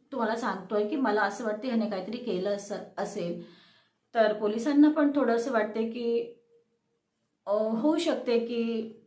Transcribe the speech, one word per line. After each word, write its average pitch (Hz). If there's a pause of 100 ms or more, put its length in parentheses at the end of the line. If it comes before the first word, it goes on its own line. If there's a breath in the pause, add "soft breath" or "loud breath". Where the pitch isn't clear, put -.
(120)
तुम्हाला 226
सांगतोय 214
की 302
मला 214
असं 208
वाटतं 214
ह्याने 226
काहीतरी 202
केलं 196
असं, 202 (220)
असेल." 175 (720 loud breath)
तर 214
पोलिसांना 233
पण 302
थोडंसं 233
वाटते 226
की, 233 (1120)
अ, 196
होऊ 226
शकते 254
की, 233 (140)